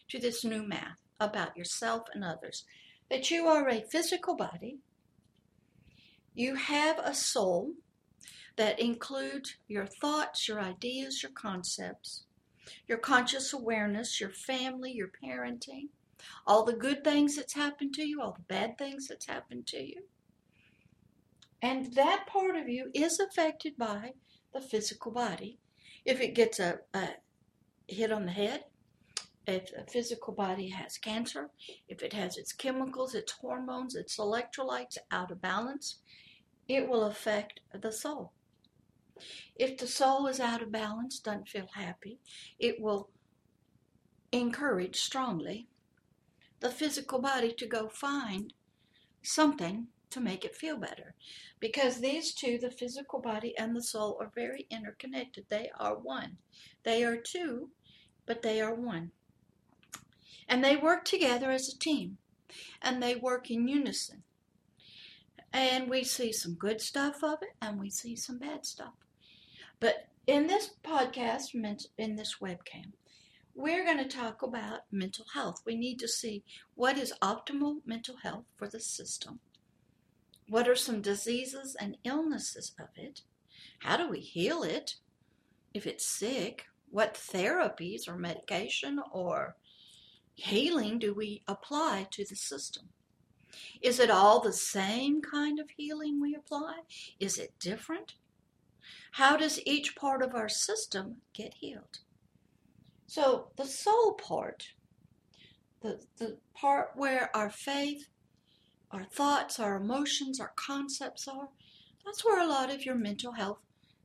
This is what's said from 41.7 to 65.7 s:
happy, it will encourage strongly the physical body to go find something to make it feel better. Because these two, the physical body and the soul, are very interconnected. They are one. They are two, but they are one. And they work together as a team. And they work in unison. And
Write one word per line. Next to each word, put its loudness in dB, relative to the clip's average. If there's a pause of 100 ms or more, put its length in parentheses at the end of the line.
happy, -10 (400)
it 2
will -2 (1200)
encourage 0
strongly -2 (920)
the 0
physical -2
body 2
to -8
go -2
find -2 (680)
something 4 (220)
to -10
make -2
it -8
feel -6
better. -10 (460)
Because 2
these 0
two, 0
the -2
physical -6
body -4
and -2
the -2
soul, -2
are -6
very -4
interconnected. -8
They -2 (100)
are 0
one. -6 (460)
They 4
are 2
two, -4 (560)
but -2
they 2
are 0
one. -4 (1400)
And 4
they 8
work 4
together 4
as 0
a -12
team. 0 (640)
And 0
they 2
work -2
in 2
unison. 0 (1300)
And 2